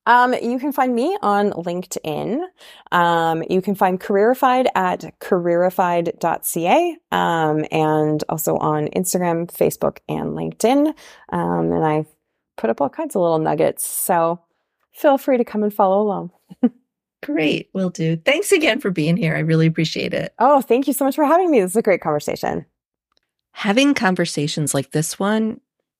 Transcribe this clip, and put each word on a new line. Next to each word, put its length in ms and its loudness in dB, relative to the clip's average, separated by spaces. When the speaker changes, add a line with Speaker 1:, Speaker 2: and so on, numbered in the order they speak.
Speaker 1:
Um, 360 4
you 160 -2
can 140 -4
find 240 0
me 260 -2
on 300 2
LinkedIn. 920 -6
Um, 560 2
you 120 2
can 140 -2
find 240 2
Careerified 760 2
at 460 -4
careerified 1000 0
dot 260 -2
C 200 -4
A, 320 2
um, 600 0
and 560 2
also 260 -2
on 400 0
Instagram, 560 -2
Facebook, 460 -2
and 220 -6
LinkedIn. 640 0
Um, 460 -2
and 100 0
I 220 0
put 140 -2
up 100 -2
all 80 0
kinds 300 -6
of 40 2
little 180 2
nuggets, 460 0
so 540 -2
feel 240 2
free 200 0
to 60 0
come 200 -2
and 100 -2
follow 280 2
along. 300 -4
<laughs> 100 2
Speaker 2:
Great. 520 -2
Will 160 -2
do. 260 -2
Thanks 380 0
again 260 2
for 120 -2
being 260 0
here. 180 0
I 40 -2
really 280 2
appreciate 460 -2
it. 260 -4
Speaker 1:
Oh, 220 6
thank 260 0
you 60 0
so 100 -2
much 120 0
for 100 2
having 260 4
me. 80 6
This 120 0
is 40 -10
a 60 4
great 180 2
conversation. 680 -4
Speaker 2:
Having 440 2
conversations 800 -2
like 180 -2
this 280 -4
one 400 -2